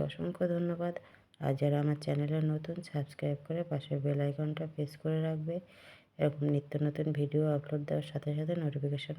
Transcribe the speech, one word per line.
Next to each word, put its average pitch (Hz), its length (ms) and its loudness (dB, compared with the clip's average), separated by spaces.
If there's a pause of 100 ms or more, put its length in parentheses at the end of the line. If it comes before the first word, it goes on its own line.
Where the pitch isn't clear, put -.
অসংখ্য 170 440 -2
ধন্যবাদ, 175 460 0 (460)
আর 139 140 2
যারা 143 260 4
আমার 147 200 2
চ্যানেলে 147 420 0
নতুন 156 400 0
সাবস্ক্রাইব 147 600 -4
করে 165 200 -2
পাশের 147 360 -2
বেল 143 200 2
আইকনটা 151 460 0
প্রেস 151 300 -4
করে 160 260 0
রাখবে। 160 340 -2 (600)
এরকম 151 320 2
নিত্য 143 320 2
নতুন 147 320 2
ভিডিও 147 360 2
আপলোড 147 360 0
দেওয়ার 151 260 0
সাথে 147 240 -4
সাথে 156 220 0
নোটিফিকেশন 143 640 -2